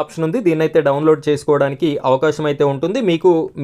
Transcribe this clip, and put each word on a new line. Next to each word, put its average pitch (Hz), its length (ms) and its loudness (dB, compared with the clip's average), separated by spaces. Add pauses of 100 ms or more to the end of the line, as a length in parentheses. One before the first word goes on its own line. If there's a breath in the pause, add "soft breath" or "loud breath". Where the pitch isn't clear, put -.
ఆప్షన్ 160 260 -6
ఉంది, 208 220 -4
దీన్ని 160 180 2
అయితే 160 220 0
డౌన్లోడ్ 147 400 2
చేసుకోవడానికి 143 600 0 (200)
అవకాశం 151 400 0
అయితే 143 220 0
ఉంటుంది. 170 280 -4 (100)
మీకు 170 220 4 (300)